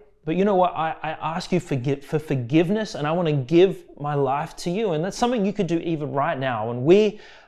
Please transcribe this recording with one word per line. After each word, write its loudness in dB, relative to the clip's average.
but -4
you 2
know 2
what? 4
I, -4
I -4
ask -8
you 2
forgi-, -4
for -4
forgiveness, 0
and -4
I -2
wanna 0
give 4
my -4
life -2
to -6
you." -2
And 0
that's -6
something 0
you 0
could -2
do 0
even -4
right -2
now. -2
And -4
we, 6